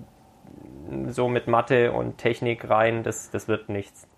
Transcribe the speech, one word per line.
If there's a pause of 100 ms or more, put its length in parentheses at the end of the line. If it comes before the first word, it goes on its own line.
(1080)
so
mit
Mathe
und
Technik
rein,
das,
das
wird
nichts. (120)